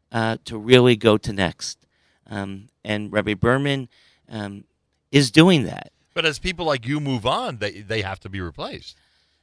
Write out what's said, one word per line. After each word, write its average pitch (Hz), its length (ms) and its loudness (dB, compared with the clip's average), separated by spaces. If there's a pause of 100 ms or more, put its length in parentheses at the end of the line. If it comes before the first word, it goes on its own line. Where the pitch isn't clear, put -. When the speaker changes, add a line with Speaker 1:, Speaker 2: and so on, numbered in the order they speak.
(120)
Speaker 1:
uh, 113 320 -2
to 117 140 -12
really 123 380 6
go 110 220 4
to - 140 -6
next. 95 460 -4 (500)
Um, 98 420 -10 (140)
and 104 300 -6
Rabbi 107 220 0
Berman, 135 540 0 (380)
um, 101 360 -10 (480)
is 139 180 4
doing 156 360 6
that. - 260 -10 (240)
Speaker 2:
But 165 100 -2
as 151 140 -2
people 175 260 -6
like 135 220 -2
you 147 120 -2
move 131 280 -4
on, 180 300 -4
they, 104 240 -8
they 107 200 -6
have 95 200 -8
to - 80 -14
be 95 120 -8
replaced. 143 560 -12 (460)